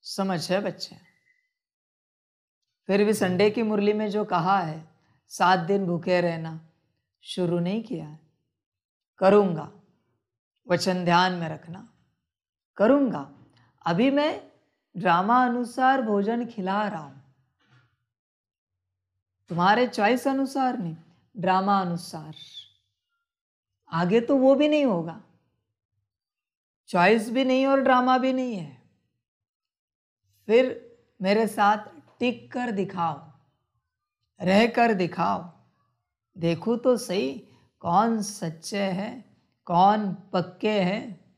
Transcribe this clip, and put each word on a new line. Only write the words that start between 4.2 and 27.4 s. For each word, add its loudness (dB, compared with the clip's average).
कहा 0
है, -8
सात 2
दिन 0
भूखे 0
रहना, -4
शुरू -2
नहीं -4
किया -10
है। -20
करूँगा, 4
वचन 0
ध्यान 4
में -6
रखना, -16
करूँगा। 2
अभी 2
मैं 2
ड्रामा 2
अनुसार 0
भोजन -2
खिला -4
रहा -8
हूँ, -20
तुम्हारे 2
चॉइस 0
अनुसार -2
नहीं, -8
ड्रामा 2
अनुसार। -8
आगे 2
तो 0
वो 6
भी 4
नहीं 2
होगा, -2
चॉइस 2
भी 0